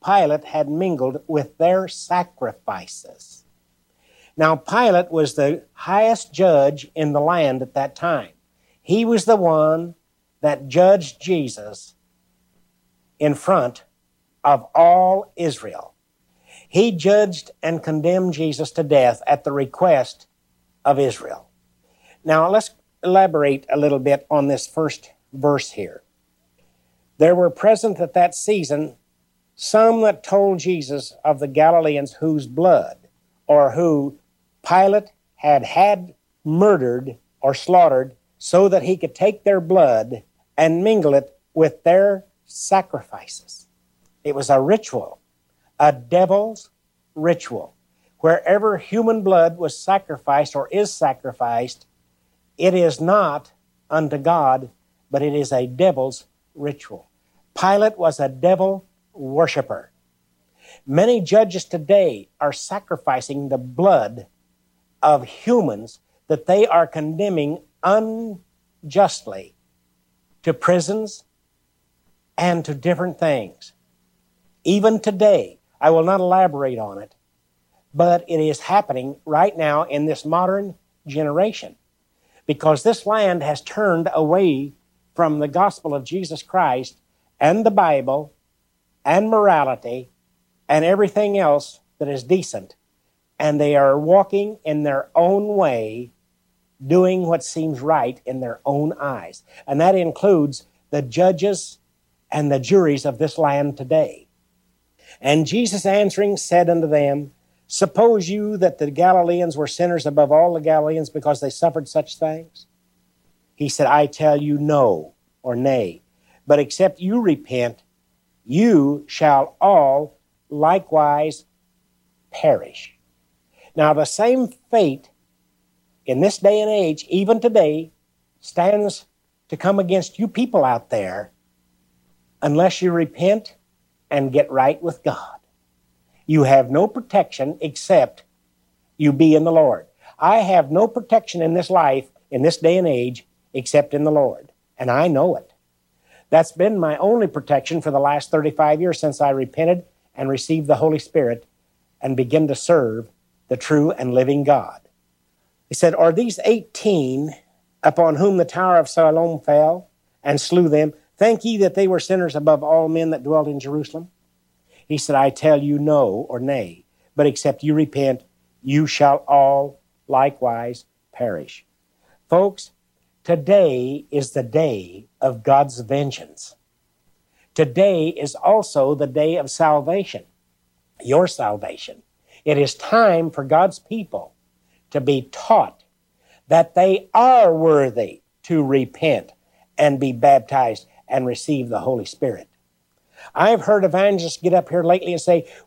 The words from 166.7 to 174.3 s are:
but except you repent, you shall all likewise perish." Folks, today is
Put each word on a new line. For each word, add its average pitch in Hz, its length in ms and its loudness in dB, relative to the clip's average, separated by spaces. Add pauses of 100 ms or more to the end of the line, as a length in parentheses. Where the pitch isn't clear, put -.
but 147 120 2
except 139 360 -2
you 151 120 0
repent, 139 500 -2 (380)
you 143 240 0
shall 143 320 2 (100)
all 139 520 2 (280)
likewise 127 760 -2 (260)
perish." 95 540 -10 (640)
Folks, 190 420 0 (520)
today 147 880 0
is 143 200 -4